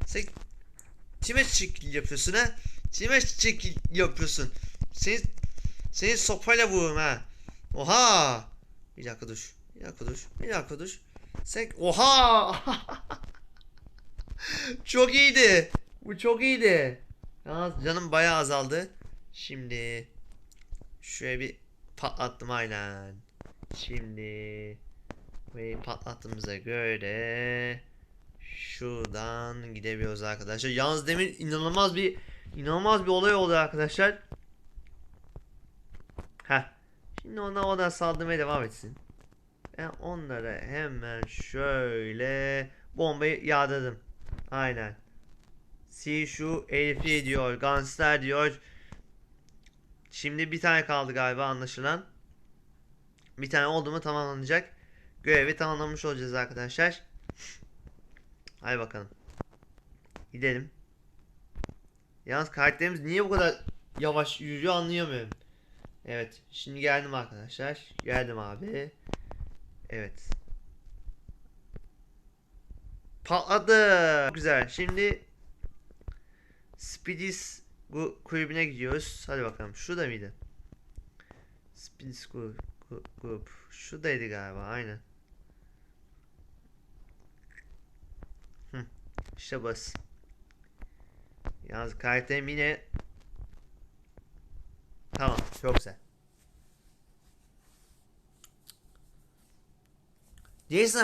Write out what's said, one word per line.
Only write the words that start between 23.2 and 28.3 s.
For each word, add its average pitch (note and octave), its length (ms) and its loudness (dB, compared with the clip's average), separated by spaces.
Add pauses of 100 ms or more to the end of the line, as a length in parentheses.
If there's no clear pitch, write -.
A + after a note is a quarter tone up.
Şimdi G#2+ 1040 -8 (760)
burayı A2+ 280 -8
patlattığımıza A2+ 760 -8
göre A#2 1300 -4 (580)